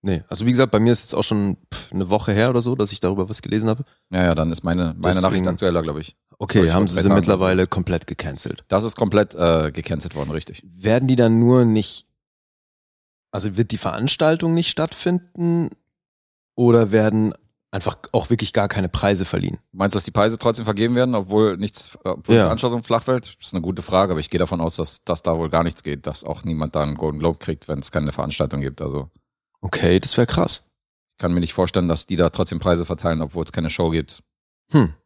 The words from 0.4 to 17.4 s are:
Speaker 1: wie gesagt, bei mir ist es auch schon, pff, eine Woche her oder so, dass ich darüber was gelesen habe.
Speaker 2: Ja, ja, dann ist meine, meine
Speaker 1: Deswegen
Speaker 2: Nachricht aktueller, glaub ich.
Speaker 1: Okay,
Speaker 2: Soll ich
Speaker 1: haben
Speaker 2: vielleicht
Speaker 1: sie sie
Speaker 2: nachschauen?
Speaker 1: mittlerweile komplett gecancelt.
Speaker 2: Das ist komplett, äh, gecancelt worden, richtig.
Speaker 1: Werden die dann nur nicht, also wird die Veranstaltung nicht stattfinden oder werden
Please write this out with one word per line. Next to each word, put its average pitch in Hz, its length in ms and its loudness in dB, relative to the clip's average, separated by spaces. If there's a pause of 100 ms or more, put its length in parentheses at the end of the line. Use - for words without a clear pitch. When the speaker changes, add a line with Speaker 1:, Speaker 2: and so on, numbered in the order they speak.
Speaker 1:
wie 123 40 4
gesagt, 123 200 4
bei 107 80 4
mir 117 120 6
ist - 140 2
es - 80 -4
auch - 100 0
schon, 101 340 0 (140)
pff, - 220 -12
eine 90 160 -2
Woche 104 220 0
her 110 180 4
oder 123 140 2
so, 123 120 -2
dass 104 160 0
ich 98 80 -10
darüber 95 300 -2
was - 140 -6
gelesen 110 260 0
habe. 120 140 -2 (280)
Speaker 2:
Ja, 90 120 2
ja, 85 120 4
dann 80 160 0
ist 80 120 -4
meine, 85 340 -2
meine 87 40 -10
Speaker 1:
Deswegen 90 200 2
Speaker 2:
Nachricht 92 260 0
aktueller, 87 360 -2
glaub 76 140 -6
ich. - 180 -14 (240)
Speaker 1:
Okay, - 200 0
Speaker 2:
Soll 85 80 4
ich 82 60 2
Speaker 1:
haben 95 140 2
Speaker 2:
vielleicht - 20 0
Speaker 1:
sie 90 140 0
sie 101 60 4
Speaker 2:
nachschauen? 98 100 6
Speaker 1:
mittlerweile 92 480 2
komplett 90 400 -4
gecancelt. - 600 -8
Speaker 2:
Das 101 160 2
ist 113 120 -2
komplett, 104 400 0
äh, 80 360 2
gecancelt 78 440 -8
worden, 73 160 -6
richtig. - 340 -10
Speaker 1:
Werden 107 420 0
die 127 80 4
dann 113 240 6
nur 120 260 6
nicht, 107 420 0 (1200)
also 95 240 -4
wird 110 160 2
die 113 60 -4
Veranstaltung 165 760 0
nicht 170 140 0
stattfinden 170 1000 -2 (840)
oder 117 360 6
werden 107 420 2 (380)